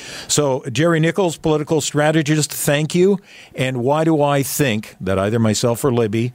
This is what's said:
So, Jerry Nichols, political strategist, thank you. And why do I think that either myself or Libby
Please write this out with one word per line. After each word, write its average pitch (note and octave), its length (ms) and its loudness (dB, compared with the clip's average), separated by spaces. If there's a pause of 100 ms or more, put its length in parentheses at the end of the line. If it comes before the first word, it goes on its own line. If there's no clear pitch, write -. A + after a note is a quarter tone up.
(280)
So, C#3 420 0
Jerry D#3 300 0
Nichols, E3+ 380 0
political D3+ 420 0
strategist, D3+ 720 0
thank D3 420 -2
you. F#3 240 4 (360)
And C3 240 -4
why C#3+ 260 0
do D#3+ 160 2
I C#3+ 220 2
think B2 580 -2
that F#2+ 180 -2
either G#2+ 200 0
myself A2+ 460 0
or C#3+ 60 2
Libby A#2 440 0